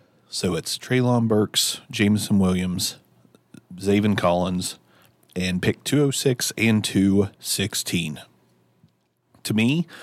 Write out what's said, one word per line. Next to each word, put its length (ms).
So 260
it's 220
Treylon 500
Burks, 600
Jameson 480
Williams, 600
Zaven 420
Collins, 600
and 260
pick 220
two 200
oh 80
six 460
and 260
two 460
sixteen. 800
To 100
me, 340